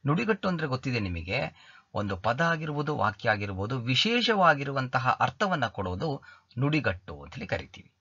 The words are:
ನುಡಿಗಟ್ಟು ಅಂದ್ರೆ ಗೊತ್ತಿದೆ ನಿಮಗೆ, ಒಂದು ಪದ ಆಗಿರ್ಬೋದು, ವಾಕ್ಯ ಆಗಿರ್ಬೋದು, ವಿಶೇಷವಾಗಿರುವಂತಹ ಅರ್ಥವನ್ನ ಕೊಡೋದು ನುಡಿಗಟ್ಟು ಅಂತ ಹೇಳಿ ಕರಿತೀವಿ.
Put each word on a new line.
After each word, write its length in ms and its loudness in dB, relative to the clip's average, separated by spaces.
ನುಡಿಗಟ್ಟು 400 2
ಅಂದ್ರೆ 200 0
ಗೊತ್ತಿದೆ 320 -2
ನಿಮಗೆ, 680 -4
ಒಂದು 240 -2
ಪದ 240 0
ಆಗಿರ್ಬೋದು, 560 0
ವಾಕ್ಯ 320 0
ಆಗಿರ್ಬೋದು, 500 -2
ವಿಶೇಷವಾಗಿರುವಂತಹ 1300 2
ಅರ್ಥವನ್ನ 580 0
ಕೊಡೋದು 540 -4
ನುಡಿಗಟ್ಟು 640 0
ಅಂತ 120 -16
ಹೇಳಿ 120 -10
ಕರಿತೀವಿ. 540 -8